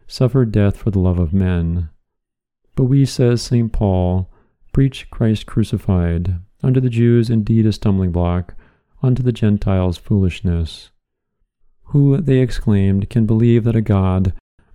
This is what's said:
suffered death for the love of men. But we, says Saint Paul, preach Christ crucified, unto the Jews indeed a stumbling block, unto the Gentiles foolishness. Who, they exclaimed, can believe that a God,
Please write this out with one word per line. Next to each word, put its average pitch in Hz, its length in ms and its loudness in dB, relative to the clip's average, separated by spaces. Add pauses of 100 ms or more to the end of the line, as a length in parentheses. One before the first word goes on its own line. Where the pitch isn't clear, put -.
suffered 127 460 0
death 101 240 2
for - 140 -4
the 95 100 0
love 90 180 0
of 82 140 0
men. 87 560 -2 (880)
But 135 80 2
we, 139 200 2
says 120 380 0
Saint 117 300 -2
Paul, 92 580 0 (420)
preach - 380 -2
Christ 110 360 -2
crucified, 90 920 -2 (260)
unto 131 180 0
the 127 100 -2
Jews 117 380 2
indeed 113 380 0
a 107 60 0
stumbling 95 400 0
block, 87 420 -2 (480)
unto 127 200 0
the 123 100 0
Gentiles 98 680 0
foolishness. 87 920 -4 (960)
Who, 139 320 2
they 135 200 2
exclaimed, 98 720 0
can 113 160 0
believe 113 380 2
that 113 120 0
a 113 40 0
God, 95 520 0 (420)